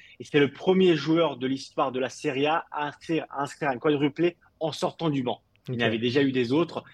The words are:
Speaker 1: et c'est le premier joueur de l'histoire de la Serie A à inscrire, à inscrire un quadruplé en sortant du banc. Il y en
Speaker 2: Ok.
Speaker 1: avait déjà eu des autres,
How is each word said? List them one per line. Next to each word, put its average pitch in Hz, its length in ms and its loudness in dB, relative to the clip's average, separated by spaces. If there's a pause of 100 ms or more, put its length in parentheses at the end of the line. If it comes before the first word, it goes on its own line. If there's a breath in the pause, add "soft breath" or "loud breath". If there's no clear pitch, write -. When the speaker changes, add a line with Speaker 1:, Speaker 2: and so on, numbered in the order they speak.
(200 loud breath)
Speaker 1:
et 117 40 -14
c'est - 140 0
le 143 140 4
premier 185 420 4
joueur 151 420 2
de 127 120 -2
l'histoire 135 420 -2
de 123 80 -4
la 127 100 -2
Serie 143 380 -2
A 160 240 0
à 147 160 -6
inscrire, 147 440 -4
à 139 120 -6
inscrire 143 280 -4
un 123 80 -4
quadruplé 151 580 0 (240 soft breath)
en 156 100 -2
sortant 160 400 -4
du 139 140 -2
banc. 117 160 -4 (280)
Il 127 60 -6
y - 20 -4
en 117 40 -4
Speaker 2:
Ok. 117 60 2
Speaker 1:
avait 113 120 0
déjà 123 240 2
eu 135 100 2
des 123 200 0
autres, 165 300 -2 (120)